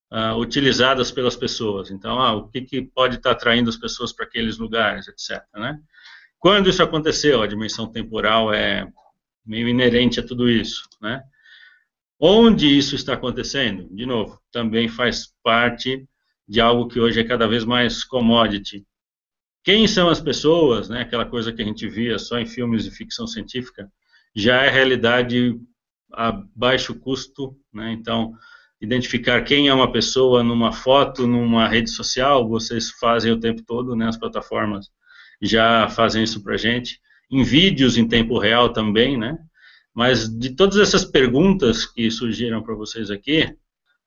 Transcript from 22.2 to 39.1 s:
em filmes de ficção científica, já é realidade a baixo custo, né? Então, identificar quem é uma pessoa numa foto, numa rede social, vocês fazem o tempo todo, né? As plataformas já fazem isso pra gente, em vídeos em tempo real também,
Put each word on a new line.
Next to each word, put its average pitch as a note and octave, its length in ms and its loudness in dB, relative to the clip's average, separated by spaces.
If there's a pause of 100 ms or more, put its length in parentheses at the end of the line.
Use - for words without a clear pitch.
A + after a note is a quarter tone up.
em A2 60 -6
filmes A2+ 380 -4
de G2 60 -10
ficção - 360 -12
científica, A2 640 -12 (460)
já B2 300 4
é C#3 40 4
realidade B2 880 2 (560)
a A2+ 200 -4 (240)
baixo B2 400 0
custo, C3 600 -10 (160)
né? G#2+ 200 -10
Então, A2+ 420 -6 (460)
identificar B2 640 0
quem C#3+ 260 2
é C3+ 60 4
uma B2+ 180 4
pessoa B2 500 4
numa A#2 300 2
foto, C3+ 520 2
numa A#2+ 440 2
rede A2+ 200 0
social, B2+ 600 0
vocês A2+ 420 -4
fazem A#2 400 0
o A#2 80 2
tempo A2+ 260 -4
todo, B2 300 -6
né? A2+ 140 0
As A2+ 80 -2
plataformas A2 720 -6 (520)
já A2+ 480 4
fazem A2+ 360 2
isso G#2+ 180 -4
pra A2 140 -4
gente, A#2+ 420 -4 (320)
em C3 140 2
vídeos C3 520 4
em A2+ 120 4
tempo A2+ 320 0
real A#2 320 4
também, A2+ 440 0